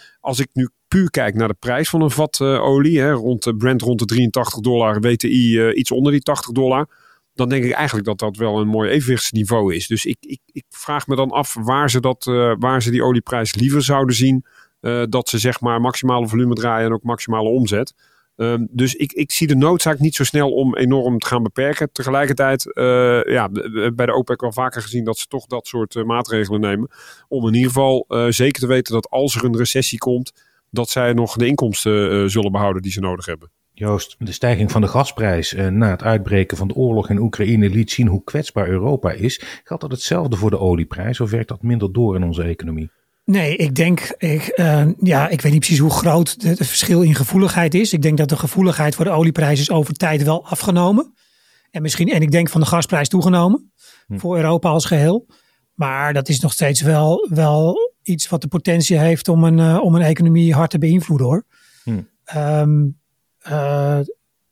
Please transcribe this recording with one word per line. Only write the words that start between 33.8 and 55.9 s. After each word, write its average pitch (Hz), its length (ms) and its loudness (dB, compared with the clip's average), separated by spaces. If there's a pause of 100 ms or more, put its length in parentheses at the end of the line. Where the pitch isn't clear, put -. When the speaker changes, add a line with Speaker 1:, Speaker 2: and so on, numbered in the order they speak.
Speaker 2:
Joost, 104 380 -4
de 107 120 -8
stijging 113 400 0
van 113 100 2
de 98 60 4
gasprijs, 104 640 -2
eh, 98 140 -2
na 104 220 2
het 90 140 -4
uitbreken 95 540 0
van 95 100 -2
de 95 60 -6
oorlog 117 360 0
in 104 100 0
Oekraïne 107 500 2
liet 107 220 0
zien 123 160 2
hoe 95 160 0
kwetsbaar 117 440 -4
Europa 95 440 0
is. 120 300 -4 (220)
Geldt - 180 -12
dat 139 100 -10
hetzelfde 135 440 -2
voor 101 140 0
de 98 100 0
olieprijs 90 600 -2
of 113 120 -2
werkt 113 160 -2
dat - 140 -12
minder 113 320 -2
door 110 220 2
in 92 80 0
onze 85 200 -2
economie? 80 460 -6 (360)
Speaker 3:
Nee, 180 300 0
ik 147 200 -2
denk, 165 240 2 (180)
ik, 156 300 -2
eh, 151 400 2 (120)
ja, 156 300 2
ik 151 120 -2
weet 147 100 2
niet 151 100 6
precies 156 180 2
hoe 151 120 4
groot 170 380 2
het, - 140 -10
het 170 240 0
verschil - 340 2
in 156 140 6
gevoeligheid 170 580 2
is. 208 200 2
Ik 160 80 0
denk 151 160 2
dat 151 120 0
de 151 80 0
gevoeligheid 156 580 0
voor 165 100 0
de 196 60 0
olieprijs 156 480 2
is 143 120 -2
over 156 220 0
tijd 156 300 0
wel 156 220 -2
afgenomen. 196 680 0 (580)
En 156 100 -8
misschien, 160 280 -2
en 160 120 2
ik 151 100 2
denk 170 180 2
van 160 120 2
de 143 60 2
gasprijs 156 400 0
toegenomen 180 640 2 (360)
Speaker 2:
Hm. 104 100 -8
Speaker 3:
voor 180 180 -4
Europa 160 340 0
als 156 160 0
geheel. 165 420 0 (460)
Maar 143 400 -2